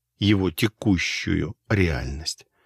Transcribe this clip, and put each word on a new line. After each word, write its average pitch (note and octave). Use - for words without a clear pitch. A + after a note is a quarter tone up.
его G2
текущую E2+
реальность. D2+